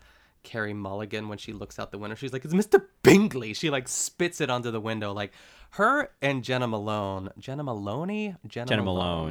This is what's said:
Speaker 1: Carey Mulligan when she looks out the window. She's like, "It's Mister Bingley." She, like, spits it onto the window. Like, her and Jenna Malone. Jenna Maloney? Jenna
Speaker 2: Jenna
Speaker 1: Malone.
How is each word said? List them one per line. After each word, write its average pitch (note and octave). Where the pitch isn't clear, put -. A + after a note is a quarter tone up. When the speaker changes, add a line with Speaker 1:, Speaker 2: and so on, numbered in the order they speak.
Speaker 1:
Carey G#2+
Mulligan G#2
when G#2
she -
looks G#2
out G#2
the G2+
window. G#2+
She's B2
like, C3
"It's D#3
Mister G#3+
Bingley." C3
She, D#3
like, C3
spits -
it C3+
onto A#2+
the A2
window. G#2+
Like, G2+
her B3+
and C3+
Jenna B2+
Malone. G2+
Jenna C#3
Maloney? D#3
Jenna A#2+
Speaker 2:
Jenna A2
Speaker 1:
Malone. F2+